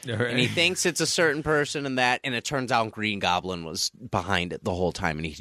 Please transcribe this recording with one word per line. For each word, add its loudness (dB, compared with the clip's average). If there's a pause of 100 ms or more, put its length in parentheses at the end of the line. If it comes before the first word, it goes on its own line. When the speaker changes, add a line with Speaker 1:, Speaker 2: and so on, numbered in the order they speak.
Speaker 1:
Okay. -2
Speaker 2:
And 0
he 4
thinks 2
it's 0
a 2
certain 2
person 0
and -2
that, 2
and -2
it -2
turns -2
out 2
Green -2
Goblin 0
was -4
behind -2
it -10
the 0
whole 2
time, -2
and -6
he, -6